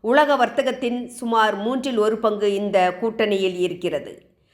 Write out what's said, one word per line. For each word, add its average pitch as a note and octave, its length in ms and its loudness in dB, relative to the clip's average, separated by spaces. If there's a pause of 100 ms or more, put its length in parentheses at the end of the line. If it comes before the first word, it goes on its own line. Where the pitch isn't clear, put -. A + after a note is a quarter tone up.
உலக C4+ 440 4
வர்த்தகத்தின் B3 600 -2
சுமார் A3+ 520 0
மூன்றில் B3 400 -2
ஒரு G#3+ 200 2
பங்கு G#3 360 0
இந்த G3 480 0
கூட்டணியில் G3+ 580 0
இருக்கிறது. F3 640 -4 (320)